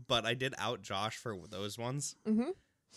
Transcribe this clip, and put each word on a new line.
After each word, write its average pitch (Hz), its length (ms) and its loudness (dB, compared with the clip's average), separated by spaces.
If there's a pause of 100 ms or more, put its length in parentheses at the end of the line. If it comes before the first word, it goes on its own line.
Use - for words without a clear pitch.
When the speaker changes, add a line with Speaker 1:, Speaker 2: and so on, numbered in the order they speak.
Speaker 1:
but 117 180 4
I 117 100 4
did 131 240 0
out 110 240 0
Josh 101 340 -2
for 110 200 -4 (120)
those 101 280 -4
ones. 127 380 -2 (100)
Speaker 2:
Mm-hmm. 220 260 4 (460)